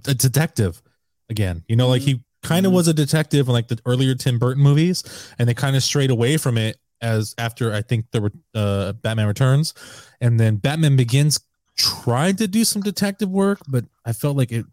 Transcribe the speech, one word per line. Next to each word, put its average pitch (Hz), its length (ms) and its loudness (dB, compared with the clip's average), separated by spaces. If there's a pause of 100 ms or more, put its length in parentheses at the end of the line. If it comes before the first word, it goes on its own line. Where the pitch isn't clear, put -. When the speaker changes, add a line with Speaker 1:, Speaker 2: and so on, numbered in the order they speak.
(140)
Speaker 1:
detective 123 680 0 (480)
again. 92 380 -4
You 113 80 0
know, 127 140 4
like, 127 140 2
he 139 120 0
Speaker 2:
Mm-hmm. - 380 -8
Speaker 1:
kinda 190 160 2
Speaker 2:
Mm-hmm. 185 60 4
Speaker 1:
was 170 120 2
a 165 60 4
detective 151 540 0
in, 127 60 2
like, 117 140 0
the 113 180 -6
earlier 127 300 0
Tim 120 240 -2
Burton 127 240 0
movies, 156 400 4 (360)
and 120 100 2
they 120 40 2
kinda 135 280 0
strayed 135 300 0
away 120 260 2
from 123 200 -2
it 110 200 -2 (240)
as 110 360 -2
after, 113 360 -4
I 104 80 -2
think, 113 300 -2
there 117 100 -2
were, 104 100 -2 (220)
uh, 101 400 -2
Batman 110 340 -2
Returns, 135 460 0 (480)
and 120 180 2
then 110 180 2
Batman 143 380 2
Begins 131 440 2 (360)
tried 156 640 0
to 220 100 -2
do 214 160 0
some 208 180 -2
detective 202 480 -4
work, 196 380 0
but 127 160 -2 (220)
I 117 80 -2
felt 143 240 -2
like 123 140 0
it 117 220 -4